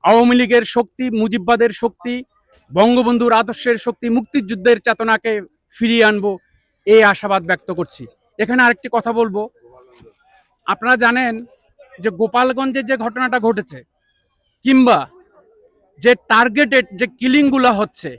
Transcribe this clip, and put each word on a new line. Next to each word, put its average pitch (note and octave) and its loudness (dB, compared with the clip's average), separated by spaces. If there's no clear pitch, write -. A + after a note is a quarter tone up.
আওয়ামী A#3 4
লীগের A#3+ 2
শক্তি, A#3+ -4
মুজিববাদের A3 0
শক্তি, A#3+ -6
বঙ্গবন্ধুর A#3 2
আদর্শের A#3 -2
শক্তি, A#3 -8
মুক্তিযুদ্ধের A3+ 0
চেতনাকে A3 -2
ফিরিয়ে A3+ 0
আনবো, G#3 0
এই A3 6
আশাবাদ G3 0
ব্যক্ত F3+ -4
করছি। D#3+ -8
এখানে A#3+ -2
আরেকটি A#3+ 0
কথা A#3 -4
বলবো, G#3+ -2
আপনারা A3+ -2
জানেন A#3+ 0
যে G#3 -4
গোপালগঞ্জে B3 -2
যে B3+ -2
ঘটনাটা B3 -4
ঘটেছে G#3 -4
কিংবা B3+ 4
যে A#3+ 4
টার্গেটেড A#3+ 2
যে G3 -4
কিলিংগুলো B3+ 2
হচ্ছে G3 -6